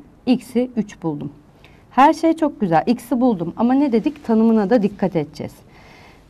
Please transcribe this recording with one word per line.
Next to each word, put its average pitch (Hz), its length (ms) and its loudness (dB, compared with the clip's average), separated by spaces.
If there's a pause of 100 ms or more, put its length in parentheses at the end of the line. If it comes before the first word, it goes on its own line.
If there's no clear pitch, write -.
(260)
x'i 254 500 -2
üç - 280 -8
buldum. 147 280 -8 (600)
Her 285 220 4
şey 330 200 0
çok 302 280 -4
güzel. 165 260 2
X'i 247 340 -2
buldum 175 360 0
ama 240 160 0
ne 277 180 0
dedik? 233 340 -2
Tanımına 220 440 2
da 226 140 2
dikkat - 320 -4
edeceğiz. - 380 -8 (760)